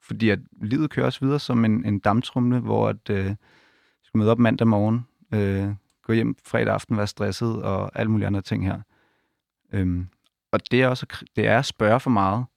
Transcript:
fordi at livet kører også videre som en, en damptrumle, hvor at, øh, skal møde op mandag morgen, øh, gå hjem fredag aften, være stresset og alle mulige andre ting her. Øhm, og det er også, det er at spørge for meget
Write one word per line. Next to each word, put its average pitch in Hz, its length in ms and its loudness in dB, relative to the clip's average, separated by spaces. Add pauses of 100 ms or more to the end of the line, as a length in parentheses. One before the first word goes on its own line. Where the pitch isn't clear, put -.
fordi 110 280 0
at 98 80 2 (240)
livet 139 280 -2
kører 127 160 -2
også 127 140 -4
videre 139 200 0
som 117 240 0
en, 110 200 2
en 104 140 0
damptrumle, 123 600 0
hvor 107 280 0
at, 107 220 -6
øh, 98 240 -2 (680)
skal - 160 -4
møde 107 120 4
op 113 80 4
mandag 117 280 4
morgen, 110 400 2 (260)
øh, 101 420 0 (340)
gå 110 40 2
hjem 113 320 0
fredag 113 300 0
aften, 107 220 -4
være 104 100 0
stresset 110 560 -4
og 98 360 -4
alle 110 120 -2
mulige 104 160 0
andre 98 160 -2
ting 107 220 -4
her. 95 160 -4 (920)
Øhm, 90 360 -2 (440)
og - 180 -4
det 127 120 4
er 127 60 4
også, 127 180 -4 (300)
det 107 100 0
er 110 120 4
at 139 80 0
spørge 113 340 2
for 135 100 -4
meget 104 360 0 (100)